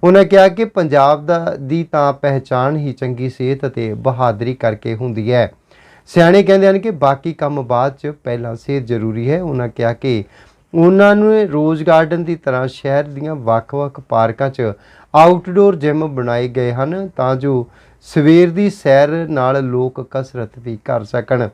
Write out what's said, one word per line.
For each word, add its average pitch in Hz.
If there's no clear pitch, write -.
ਉਹਨਾਂ 190
ਕਿਹਾ 190
ਕਿ 190
ਪੰਜਾਬ 147
ਦਾ, 156
ਦੀ 151
ਤਾਂ 147
ਪਹਿਚਾਣ 135
ਹੀ 147
ਚੰਗੀ 127
ਸਿਹਤ 131
ਅਤੇ 113
ਬਹਾਦਰੀ 117
ਕਰਕੇ 113
ਹੁੰਦੀ 113
ਹੈ। 120
ਸਿਆਣੇ 175
ਕਹਿੰਦੇ 196
ਹਨ 196
ਕਿ 214
ਬਾਕੀ 139
ਕੰਮ 147
ਬਾਅਦ 123
'ਚ, 147
ਪਹਿਲਾਂ 120
ਸਿਹਤ 135
ਜ਼ਰੂਰੀ 113
ਹੈ। 170
ਉਹਨਾਂ 131
ਕਿਹਾ 117
ਕਿ 117
ਉਹਨਾਂ 190
ਨੂੰ 214
ਰੋਜ਼ 156
ਗਾਰਡਨ 165
ਦੀ 165
ਤਰ੍ਹਾਂ 131
ਸ਼ਹਿਰ 139
ਦੀਆਂ 147
ਵੱਖ-ਵੱਖ 135
ਪਾਰਕਾਂ 113
'ਚ 117
ਆਊਟਡੋਰ 180
ਜਿਮ 151
ਬਣਾਏ 123
ਗਏ 123
ਹਨ 160
ਤਾਂ 131
ਜੋ 131
ਸਵੇਰ 165
ਦੀ 196
ਸੈਰ 143
ਨਾਲ 135
ਲੋਕ 127
ਕਸਰਤ 123
ਵੀ 117
ਕਰ 120
ਸਕਣ। 120